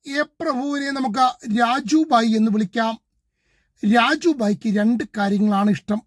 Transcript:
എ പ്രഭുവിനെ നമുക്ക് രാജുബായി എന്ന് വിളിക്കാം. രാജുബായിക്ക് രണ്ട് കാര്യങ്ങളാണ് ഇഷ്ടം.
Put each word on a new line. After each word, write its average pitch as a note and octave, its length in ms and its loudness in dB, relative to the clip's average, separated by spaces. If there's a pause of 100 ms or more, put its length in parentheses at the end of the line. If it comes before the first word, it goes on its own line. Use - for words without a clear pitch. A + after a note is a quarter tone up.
(100)
എ C#4+ 120 -2 (160)
പ്രഭുവിനെ C#4+ 520 -4
നമുക്ക് B3+ 360 0 (260)
രാജുബായി A#3+ 800 2
എന്ന് A3 180 2
വിളിക്കാം. A3 440 -2 (880)
രാജുബായിക്ക് A#3 920 0
രണ്ട് A3 280 0 (120)
കാര്യങ്ങളാണ് G3+ 540 0
ഇഷ്ടം. G#3 360 -2